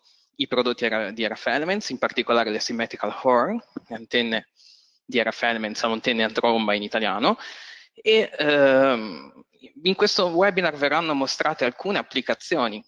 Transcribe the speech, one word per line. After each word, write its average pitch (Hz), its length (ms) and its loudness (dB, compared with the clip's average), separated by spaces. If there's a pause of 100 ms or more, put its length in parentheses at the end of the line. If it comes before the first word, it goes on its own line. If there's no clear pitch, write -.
(380)
i 135 100 -4
prodotti 120 400 0
R-, 110 240 -2
di 110 160 -4
R 107 80 -6
F - 120 -10
Elements, 156 420 -2
in 131 80 -6
particolare 117 520 0
le 107 120 -2
symmetrical 113 520 -4 (100)
horn, 135 380 2 (280)
le 117 80 -10
antenne 117 500 -2 (600)
di 123 100 0
R 110 140 0
F - 80 -14
Elements, 110 380 -2
sono 113 140 0
antenne 113 300 0
a 110 60 0
tromba 113 460 2
in 104 80 -4
italiano, 110 560 -2 (560)
e, 220 360 2
ehm, 131 1120 2 (380)
in 185 140 2
questo 208 320 2
webinar 180 480 2
verranno 147 400 0
mostrate 135 500 -2
alcune - 320 -2
applicazioni 120 920 -4